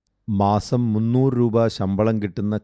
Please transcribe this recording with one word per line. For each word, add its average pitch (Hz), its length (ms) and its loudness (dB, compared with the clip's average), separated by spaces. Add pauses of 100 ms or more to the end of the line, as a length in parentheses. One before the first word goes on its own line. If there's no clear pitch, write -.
(280)
മാസം 107 640 0
മുന്നൂറ് 120 400 2
രൂപ 117 340 2
ശമ്പളം 107 560 0
കിട്ടുന്ന 104 420 -4